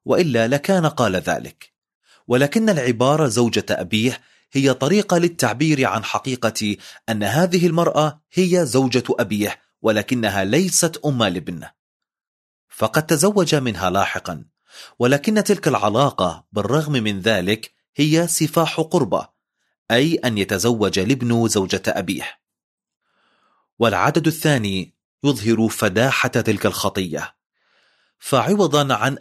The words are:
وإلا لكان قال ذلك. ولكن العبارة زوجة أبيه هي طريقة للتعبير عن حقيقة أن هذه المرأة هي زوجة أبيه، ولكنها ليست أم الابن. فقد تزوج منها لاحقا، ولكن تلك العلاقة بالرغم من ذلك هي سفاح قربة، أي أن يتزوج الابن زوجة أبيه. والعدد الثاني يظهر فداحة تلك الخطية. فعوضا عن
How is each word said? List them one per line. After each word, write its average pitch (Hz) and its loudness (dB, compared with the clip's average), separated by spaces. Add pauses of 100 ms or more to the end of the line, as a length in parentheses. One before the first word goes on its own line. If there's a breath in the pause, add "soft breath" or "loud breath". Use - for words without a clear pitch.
وإلا 120 2
لكان 160 0
قال 110 0
ذلك. 80 -6 (540 soft breath)
ولكن 143 2
العبارة 139 2
زوجة 113 0
أبيه 107 -2 (320 soft breath)
هي 135 2
طريقة 180 0
للتعبير 143 0
عن 104 -2
حقيقة 110 -4 (320 loud breath)
أن 110 -4
هذه 170 0
المرأة 160 0 (120)
هي 180 2
زوجة 123 2
أبيه، 104 -2 (220)
ولكنها 107 0
ليست 160 0
أم 139 0
الابن. 87 -4 (1040)
فقد 156 -2
تزوج 170 2
منها 104 -2
لاحقا، 90 -4 (540 loud breath)
ولكن 143 2
تلك 170 0
العلاقة 104 0
بالرغم 139 -2
من 107 -2
ذلك 104 -2 (240)
هي 156 2
سفاح 160 -2
قربة، 151 -2 (600)
أي 143 2
أن 117 -2
يتزوج 98 0
الابن 117 0
زوجة 98 -2
أبيه. 95 -6 (1400)
والعدد 117 2
الثاني 117 -2 (300)
يظهر 113 2
فداحة 113 0
تلك 110 -2
الخطية. 92 -4 (840)
فعوضا 143 2
عن 127 -2